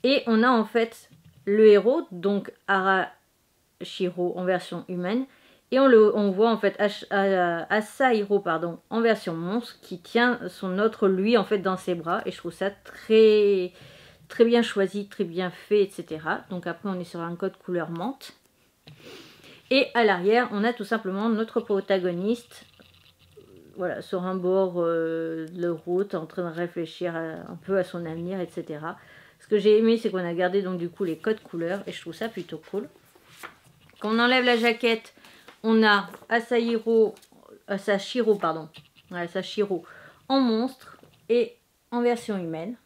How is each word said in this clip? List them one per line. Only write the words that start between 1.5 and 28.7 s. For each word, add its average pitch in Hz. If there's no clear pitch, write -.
héros, 214
donc 196
Arashiro 185
en 180
version 180
humaine. 185
Et 254
on, 269
le, 214
on 202
voit 220
en 214
fait 208
Ash-, 208
A-, 185
Asahiro, 214
pardon, 170
en 226
version 208
monstre, 185
qui 180
tient 240
son 185
autre 220
lui 226
en 202
fait 208
dans 185
ses 180
bras. 170
Et -
je -
trouve 175
ça 196
très, 208
très -
bien 233
choisi, 202
très -
bien 175
fait, 208
et 196
cetera. 160
Donc 180
après 170
on 180
est 175
sur 175
un 170
code 190
couleur 170
menthe. 180
Et 269
à 233
l'arrière, 214
on 208
a 233
tout 220
simplement 208
notre 220
protagoniste, 196
voilà, 180
sur 180
un 185
bord, 185
euh, 165
de 175
route, 175
en 160
train 175
de 160
réfléchir 170
à, 165
un 175
peu 196
à 185
son 170
avenir, 170
et 175
cetera. 160